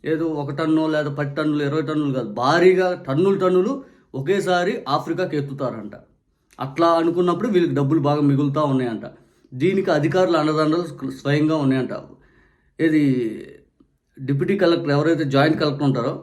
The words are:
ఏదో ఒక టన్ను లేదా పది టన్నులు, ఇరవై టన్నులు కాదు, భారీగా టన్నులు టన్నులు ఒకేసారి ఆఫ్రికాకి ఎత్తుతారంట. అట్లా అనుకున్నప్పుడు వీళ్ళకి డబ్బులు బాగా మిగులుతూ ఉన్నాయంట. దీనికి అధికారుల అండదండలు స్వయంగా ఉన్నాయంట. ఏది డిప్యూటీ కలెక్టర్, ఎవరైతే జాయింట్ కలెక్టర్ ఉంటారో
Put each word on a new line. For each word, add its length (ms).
ఏదో 140
ఒక 180
టన్ను 240
లేదా 240
పది 200
టన్నులు, 300
ఇరవై 220
టన్నులు 280
కాదు, 120
భారీగా 460
టన్నులు 360
టన్నులు 300
ఒకేసారి 540
ఆఫ్రికాకి 460
ఎత్తుతారంట. 540
అట్లా 280
అనుకున్నప్పుడు 520
వీళ్ళకి 260
డబ్బులు 280
బాగా 220
మిగులుతూ 320
ఉన్నాయంట. 320
దీనికి 460
అధికారుల 440
అండదండలు 420
స్వయంగా 360
ఉన్నాయంట. 280
ఏది 240
డిప్యూటీ 460
కలెక్టర్, 340
ఎవరైతే 380
జాయింట్ 260
కలెక్టర్ 280
ఉంటారో 340